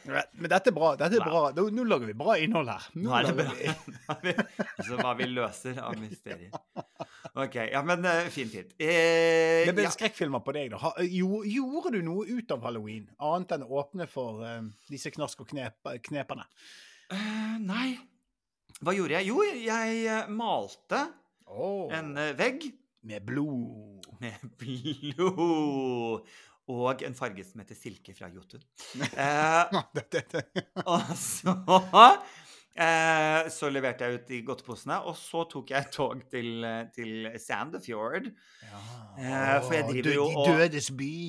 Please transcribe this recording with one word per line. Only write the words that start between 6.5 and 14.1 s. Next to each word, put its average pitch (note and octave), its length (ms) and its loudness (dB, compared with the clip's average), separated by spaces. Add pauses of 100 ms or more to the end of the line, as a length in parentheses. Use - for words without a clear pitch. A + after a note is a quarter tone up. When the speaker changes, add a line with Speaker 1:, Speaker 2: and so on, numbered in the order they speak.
Speaker 2:
OK, C3 320 -4
ja, C3+ 240 -2
men, F3 160 0
eh, F3 280 2
fint, A#2+ 200 -6
fint. G2+ 240 -14
Eh, E3 880 4
Speaker 1:
Men F3 160 4
ble G#3 60 4
det - 20 4
Speaker 2:
ja. - 80 -2
Speaker 1:
skrekkfilmer D#3+ 480 -2
på C#3+ 160 -6
deg B2+ 160 -6
da? F#2+ 80 -8
Ha, D#3+ 100 0 (140)
gjo-, F#3 400 0
gjorde C4+ 480 -2
du G3 80 0
noe E3+ 240 -4
ut A#3 240 -6
av A#2 160 -4
Halloween, A2 400 -8 (140)
annet F3 340 -2
enn C#3+ 80 -6
å B2+ 160 -4
åpne D3 320 -6